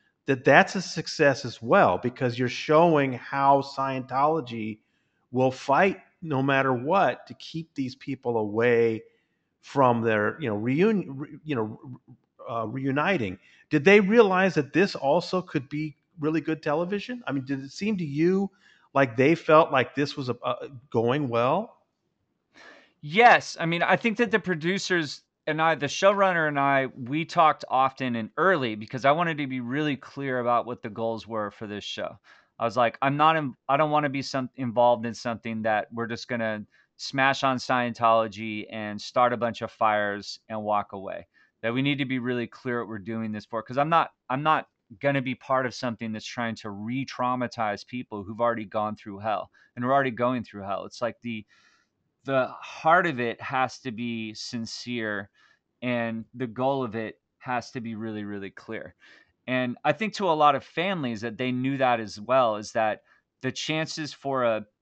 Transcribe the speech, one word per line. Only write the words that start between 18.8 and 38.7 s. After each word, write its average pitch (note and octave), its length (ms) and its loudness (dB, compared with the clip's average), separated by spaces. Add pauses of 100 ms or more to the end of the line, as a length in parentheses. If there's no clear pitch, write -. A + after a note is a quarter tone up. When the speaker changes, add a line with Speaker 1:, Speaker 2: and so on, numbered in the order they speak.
Speaker 1:
like C3 220 4
they C#3 180 6
felt D#3 380 4
like B2+ 240 0
this C#3+ 200 -2
was C3+ 120 -8
a, A#2 160 -4
a, B2+ 240 -6 (220)
going B2 380 0
well? C3 500 0 (1200)
Speaker 2:
Yes. F3 580 6
I E3 80 -2
mean, E3+ 160 0
I D#3 140 4
think A3 220 0
that A#3 120 2
the G#3+ 80 2
producers F3 840 -2 (240)
and D#3 140 -2
I, D#3+ 140 4
the C#3 120 -4
showrunner F#3+ 600 4
and D3 140 0
I, C#3 340 2
we C#3 300 -4
talked D#3+ 440 2
often B2+ 460 0
and A2 220 -4
early D3+ 400 2
because G#2+ 280 -8
I C#3 80 8
wanted E3 260 0
to D3 100 -4
be C3 120 -6
really C#3 360 -2
clear C3+ 420 -6
about A#2+ 280 2
what A#2 160 -10
the A2 80 -8
goals A2+ 360 -4
were G#2+ 240 -4
for A2 160 -12
this G2+ 160 -8
show. - 360 -8 (400)
I A#2 60 -2
was A2+ 120 0
like, A#2+ 260 2
"I'm C#3 140 0
not D#3 200 4
in-, C#3+ 180 -4 (140)
I C#3 100 2
don't D#3 120 2
wanna D3 200 2
be C#3 120 -4
some, C3 320 -6
involved A#2+ 520 2
in A2+ 80 -6
something A2+ 480 -6
that G#2+ 300 0
we're A#2 140 -4
just A2+ 220 -8
gonna A2 380 -4 (320)
smash C3+ 440 0
on C3 140 2
Scientology A2+ 1120 0